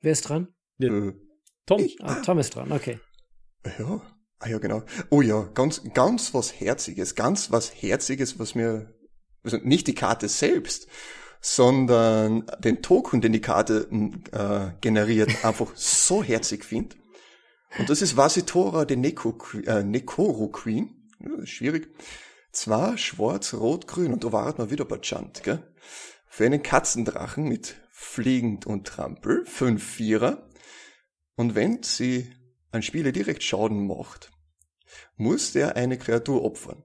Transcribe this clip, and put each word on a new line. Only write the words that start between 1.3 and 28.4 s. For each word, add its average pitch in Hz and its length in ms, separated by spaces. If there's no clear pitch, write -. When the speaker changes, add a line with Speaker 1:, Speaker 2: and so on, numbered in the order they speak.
Speaker 2:
Tom. 208 160
Speaker 3:
ich? - 220
Speaker 1:
Ah, 143 200
Tom 180 160
ist - 160
dran, 131 160
okay. 123 300
Speaker 3:
Ja. 127 220
Ah - 100
ja, 113 100
genau. 107 240
Oh 143 120
ja, 107 200
ganz, - 280
ganz 196 420
was - 260
Herziges, - 560
ganz 139 340
was 117 200
Herziges, 131 560
was 113 160
mir, 113 400
also 113 140
nicht 151 320
die 120 60
Karte - 340
selbst, - 580
sondern 117 1040
den - 220
Token, 254 380
den 110 120
die 110 80
Karte, 107 500
m, 107 400
äh, 101 400
generiert, 107 560
<laughs> - 80
einfach 113 300
so - 480
herzig - 420
find. - 320
Und 196 120
das 151 120
ist 160 140
Vasitora, 170 680
die 139 120
Neko, 123 400
äh, 110 160
Nekoro 113 680
Queen. - 680
Ja, - 260
schwierig. 156 440
Zwar 151 440
schwarz, - 580
rot, 117 320
grün 170 260
und 120 100
da 110 100
war 110 240
man 110 140
wieder 127 140
bei - 140
Chunt, - 440
gell? - 320
Für - 180
einen 143 160
Katzendrachen 127 840
mit - 280
Fliegend 120 760